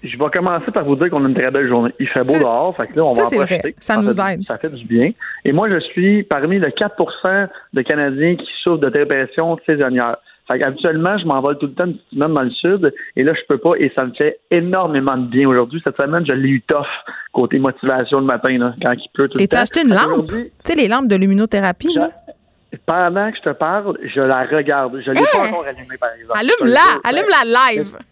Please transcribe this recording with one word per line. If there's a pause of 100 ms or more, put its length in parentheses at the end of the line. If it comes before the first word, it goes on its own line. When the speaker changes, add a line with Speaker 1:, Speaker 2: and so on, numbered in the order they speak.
Speaker 1:
je
vais
commencer
par
vous
dire
qu'on
a
une
très
belle
journée.
Il
fait
beau
Speaker 2:
C'est,
Speaker 1:
dehors,
fait
que
là,
on
Speaker 2:
ça,
Speaker 1:
va
en
Speaker 2:
c'est
vrai.
Speaker 1:
profiter.
Speaker 2:
Ça
Speaker 1:
Ça
Speaker 2:
nous
Speaker 1:
fait,
Speaker 2:
aide.
Speaker 1:
ça
fait
du
bien. (320)
Et
moi,
je
suis
parmi
le
quatre
pour (140)
cent (260)
de
Canadiens
qui (160)
souffrent
de
dépression
saisonnière. (360)
Fait
qu'habituellement,
je
m'envole
tout
le
temps
une
petite
semaine
dans
le
sud, (220)
et
là,
je
peux
pas,
et
ça
me
fait (140)
énormément
de
bien
aujourd'hui.
Cette
semaine,
je
l'ai
eu
tough, (480)
côté
motivation
le
matin,
là,
quand
il
pleut
tout
le
Speaker 2:
T'es-tu
Speaker 1:
temps.
Speaker 2:
acheté
une
Speaker 1:
Fait
Speaker 2:
lampe ?
Speaker 1:
qu'aujourd'hui (120)
Speaker 2:
Tu
sais,
les
lampes
de
luminothérapie,
Speaker 1:
je
Speaker 2:
là ? (760)
Speaker 1:
Pendant
que
je
te
parle,
je
la
regarde.
Je
l'ai
Speaker 2:
Hein ? (100)
Speaker 1:
pas
encore
allumée,
par
exemple.
Speaker 2:
Allume-la ! (260)
Speaker 1:
Je
le
Speaker 2:
Allume-la
live ! (140)